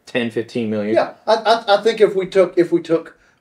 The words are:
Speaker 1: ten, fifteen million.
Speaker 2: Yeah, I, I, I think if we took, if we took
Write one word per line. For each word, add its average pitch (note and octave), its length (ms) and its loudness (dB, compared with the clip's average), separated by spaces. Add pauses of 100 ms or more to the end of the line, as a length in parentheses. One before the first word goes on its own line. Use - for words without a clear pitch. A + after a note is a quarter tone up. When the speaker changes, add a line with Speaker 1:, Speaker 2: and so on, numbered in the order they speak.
Speaker 1:
ten, A#2 260 -6
fifteen A2+ 380 -6
million. G#2+ 260 -2
Speaker 2:
Yeah, D#3 180 -2 (120)
I, A3 100 2
I, G#3+ 440 2
I - 40 -8
think A3 180 2
if F3+ 140 4
we F#3+ 120 -2
took, F3+ 300 2
if E3 160 2
we E3+ 80 2
took E3 360 -4 (240)